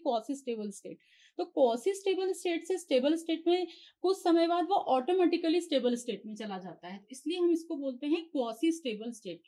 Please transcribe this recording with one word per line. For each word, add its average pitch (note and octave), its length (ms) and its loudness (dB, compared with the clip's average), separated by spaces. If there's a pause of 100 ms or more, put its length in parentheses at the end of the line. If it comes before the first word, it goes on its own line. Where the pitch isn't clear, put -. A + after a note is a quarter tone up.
quasi A#3+ 340 0
stable G#3+ 300 -6
state, - 260 -16 (400)
तो F4 80 -4
quasi C4 480 2
stable F#4+ 400 -2
स्टेट E4+ 320 -4
से F#4 120 -2
stable D4 380 2
state E4 320 -4
में F4 200 2 (340)
कुछ F#4+ 160 2
समय E4 300 4
बाद F4 180 2
वो F#4 100 2
ऑटोमेटिकली E4+ 840 2
stable B3 340 0
state A3+ 300 -6
में G#3+ 100 -12
चला G#3 220 -8
जाता F3+ 300 -12
है, G3 240 -12
इसलिए D4+ 280 -4
हम F4 120 4
इसको E4 240 -2
बोलते C#4 320 -4
हैं E4 180 0
quasi B3+ 460 0
stable A#3 400 -6
state F3 360 -12